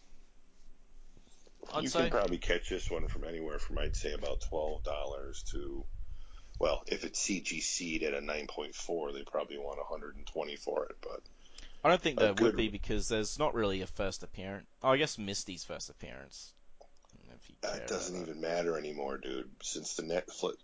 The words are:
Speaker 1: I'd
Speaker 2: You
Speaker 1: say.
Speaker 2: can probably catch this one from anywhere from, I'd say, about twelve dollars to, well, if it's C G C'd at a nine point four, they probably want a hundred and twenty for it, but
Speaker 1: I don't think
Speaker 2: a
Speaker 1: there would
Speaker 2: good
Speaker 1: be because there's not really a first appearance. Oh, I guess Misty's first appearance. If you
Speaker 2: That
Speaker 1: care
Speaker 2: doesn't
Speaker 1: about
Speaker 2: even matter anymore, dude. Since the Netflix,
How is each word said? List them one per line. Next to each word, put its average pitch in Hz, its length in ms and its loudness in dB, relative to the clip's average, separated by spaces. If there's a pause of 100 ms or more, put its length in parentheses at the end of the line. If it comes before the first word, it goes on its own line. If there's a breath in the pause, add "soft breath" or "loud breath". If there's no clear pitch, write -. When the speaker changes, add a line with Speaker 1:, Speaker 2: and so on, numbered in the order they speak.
(1700)
Speaker 1:
I'd 156 120 2
Speaker 2:
You 135 60 2
Speaker 1:
say. 170 140 4
Speaker 2:
can 170 60 4
probably 95 300 4
catch - 300 2
this 90 200 0
one 80 180 2
from - 180 0
anywhere 80 340 -2
from, - 180 0
I'd 73 180 4
say, 76 180 0
about 71 280 0
twelve 78 420 0
dollars 69 680 -4
to, 69 340 -2 (720 soft breath)
well, 73 300 4
if - 160 0
it's - 160 -2
C 92 220 2
G - 200 -2
C'd 80 400 0
at 73 140 2
a 71 60 0
nine 73 260 -2
point 76 260 -4
four, 78 380 -2
they 69 100 -4
probably 73 380 -2
want 71 200 -4
a 71 40 -4
hundred 73 320 -6
and 71 100 -8
twenty 73 300 -4
for 76 300 0
it, - 160 -10
but - 200 -8 (600 loud breath)
Speaker 1:
I 151 60 8
don't 180 120 8
think 139 160 2
Speaker 2:
a 113 40 8
Speaker 1:
there 107 80 10
would 98 80 4
Speaker 2:
good 110 200 8
Speaker 1:
be 110 120 4
because 104 380 2
there's 110 300 2
not 151 160 4
really 101 280 4
a 92 60 -4
first - 360 -2
appearance. 95 420 -8 (160)
Oh, 131 80 4
I 135 80 8
guess 147 220 2
Misty's 101 440 -4
first - 280 -6
appearance. - 600 -12 (840)
If - 140 -20
you - 120 -20
Speaker 2:
That 62 180 -2
Speaker 1:
care 60 80 -6
Speaker 2:
doesn't 90 280 0
Speaker 1:
about 85 140 -4
Speaker 2:
even 78 120 -6
matter 85 360 4
anymore, 71 420 -2
dude. 65 320 -4 (100)
Since - 340 -4
the 82 80 -2
Netflix, 87 600 0